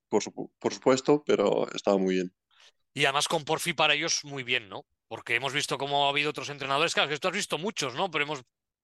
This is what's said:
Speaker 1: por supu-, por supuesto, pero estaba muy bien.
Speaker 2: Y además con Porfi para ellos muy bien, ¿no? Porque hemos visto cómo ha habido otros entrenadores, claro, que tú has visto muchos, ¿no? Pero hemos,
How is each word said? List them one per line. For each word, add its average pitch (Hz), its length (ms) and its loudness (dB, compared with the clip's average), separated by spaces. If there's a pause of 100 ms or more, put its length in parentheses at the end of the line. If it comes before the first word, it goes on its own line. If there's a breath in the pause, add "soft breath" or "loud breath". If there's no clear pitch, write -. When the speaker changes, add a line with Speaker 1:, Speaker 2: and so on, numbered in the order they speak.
Speaker 1:
por 107 140 2
supu-, - 360 -10
por 143 160 -2
supuesto, 135 500 4
pero 104 480 2
estaba 101 240 2
muy 95 200 2
bien. 92 180 -2 (580 soft breath)
Speaker 2:
Y 143 140 0
además 139 220 2
con 156 160 0
Porfi 160 280 -2
para 151 220 4
ellos 156 300 -2
muy 143 180 -10
bien, 120 260 -2
¿no? 123 160 -12 (240)
Porque 117 280 -4
hemos 131 180 -2
visto 143 240 -2
cómo 143 280 2
ha 143 40 4
habido 147 180 0
otros 143 220 -6
entrenadores, 143 420 -2
claro, 180 160 2
que 151 100 -4
tú 190 100 -2
has 170 60 -2
visto 185 220 -4
muchos, 151 380 -4
¿no? 175 160 -2
Pero 147 140 -2
hemos, 143 180 -6 (420)